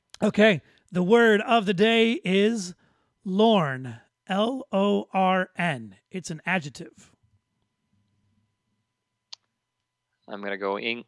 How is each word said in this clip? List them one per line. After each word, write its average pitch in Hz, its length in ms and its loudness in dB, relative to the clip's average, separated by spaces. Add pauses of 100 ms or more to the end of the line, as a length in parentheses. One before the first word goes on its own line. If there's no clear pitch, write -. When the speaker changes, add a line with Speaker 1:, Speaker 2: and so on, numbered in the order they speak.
(220)
Speaker 1:
Okay. 208 400 2 (300)
The 180 120 -2
word 220 380 4
of 226 240 0
the 208 80 -2
day 226 400 2 (100)
is 196 500 0 (520)
lorn. 160 720 0 (300)
L 226 440 -2
O 202 420 0
R 185 440 0
N. 127 380 -6 (160)
It's - 200 -12
an 156 140 -12
adjective. 165 640 -8 (3250)
Speaker 2:
I'm 101 140 -14
gonna 101 160 -8
go 98 200 -4
Eng-, 117 300 -8